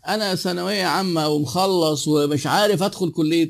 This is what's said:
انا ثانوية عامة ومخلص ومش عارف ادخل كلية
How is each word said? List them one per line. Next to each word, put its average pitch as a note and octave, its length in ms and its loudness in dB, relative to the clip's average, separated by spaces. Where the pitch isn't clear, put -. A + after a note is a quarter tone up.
انا G3+ 260 -2
ثانوية F3+ 500 -4
عامة E3 440 0
ومخلص D#3 800 0
ومش D3 380 2
عارف F#3 360 2
ادخل F#3+ 280 -2
كلية D#3+ 400 0